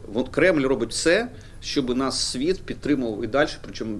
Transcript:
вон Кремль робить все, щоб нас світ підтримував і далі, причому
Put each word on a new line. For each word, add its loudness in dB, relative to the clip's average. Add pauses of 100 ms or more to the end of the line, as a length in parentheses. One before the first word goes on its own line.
(140)
вон 2
Кремль 4
робить 2
все, 2 (320)
щоб 0
нас 0 (100)
світ 0
підтримував -2
і -2
далі, 2 (120)
причому -6